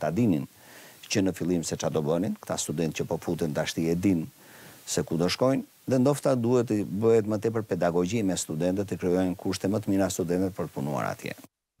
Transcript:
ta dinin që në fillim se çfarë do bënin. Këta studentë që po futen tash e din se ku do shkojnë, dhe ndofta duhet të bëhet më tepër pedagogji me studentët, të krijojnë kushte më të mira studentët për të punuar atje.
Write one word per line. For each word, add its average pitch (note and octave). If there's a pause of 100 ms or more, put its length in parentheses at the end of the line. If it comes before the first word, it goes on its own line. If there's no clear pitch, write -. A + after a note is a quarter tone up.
ta D#2
dinin F2+ (680)
që G2
në F2+
fillim E2+
se -
çfarë D2+
do D#2
bënin. E2+
Këta -
studentë D#2
që -
po E2+
futen D#2+
tash D#2
e E2
din F2 (580)
se -
ku -
do F2
shkojnë, C3 (260)
dhe C3
ndofta C#3
duhet A#2+
të G#2
bëhet A2
më G#2+
tepër A2
pedagogji F2+
me F#2
studentët, F#2
të F2+
krijojnë F2+
kushte F#2+
më G#2+
të G2+
mira G2
studentët F2+
për E2+
të -
punuar C#2
atje. - (460)